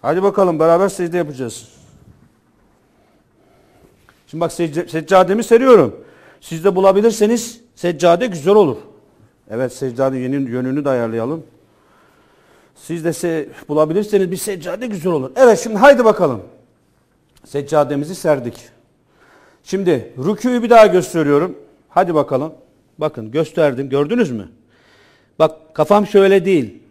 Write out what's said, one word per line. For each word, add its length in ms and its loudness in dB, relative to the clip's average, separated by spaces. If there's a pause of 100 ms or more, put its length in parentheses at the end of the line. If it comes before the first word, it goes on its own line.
Hadi 220 -2
bakalım 360 0
beraber 300 2
secde 280 -6
yapacağız. 500 -8 (2500)
Şimdi 140 -10
bak 100 -4
secde, 360 -6
seccademi 560 0
seriyorum. 520 4 (460)
Siz 220 -12
de 120 2
bulabilirseniz 840 0 (140)
seccade 500 0
güzel 300 0
olur. 220 4 (720)
Evet, 240 -6
seccade 440 -4
yeni 180 -6
yönünü 500 -4
de 40 -2
ayarlayalım. 540 -4 (1300)
Siz 300 -12
de 40 0
se-, 380 -6 (220)
bulabilirseniz 640 0
bir 60 -8
seccade 500 -10
güzel 240 -6
olur. 240 -4
Evet, 240 4
şimdi 180 -8
haydi 280 6
bakalım. 360 0 (1040)
Seccademizi 680 -2
serdik. 380 -2 (1080)
Şimdi 540 -4
rükûyu 460 -2
bir 60 -4
daha 160 10
gösteriyorum. 680 0 (340)
Hadi 260 0
bakalım. 380 -2 (440)
Bakın 340 -8
gösterdim. 580 -2
Gördünüz 420 -2
mü? 180 -10 (920)
Bak 120 2 (220)
kafam 340 2
şöyle 380 4
değil. 460 -2